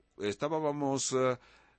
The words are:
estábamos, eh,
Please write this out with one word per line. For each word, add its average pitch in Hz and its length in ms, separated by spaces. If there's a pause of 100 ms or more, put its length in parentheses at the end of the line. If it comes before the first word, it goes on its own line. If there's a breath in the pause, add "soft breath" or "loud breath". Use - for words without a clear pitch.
(200)
estábamos, 143 920
eh, 127 260 (420 soft breath)